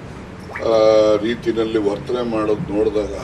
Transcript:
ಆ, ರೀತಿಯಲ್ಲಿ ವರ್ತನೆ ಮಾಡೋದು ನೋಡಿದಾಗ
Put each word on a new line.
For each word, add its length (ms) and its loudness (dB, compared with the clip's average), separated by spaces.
ಆ, 640 4
ರೀತಿಯಲ್ಲಿ 600 -2
ವರ್ತನೆ 520 -2
ಮಾಡೋದು 460 -2
ನೋಡಿದಾಗ 480 0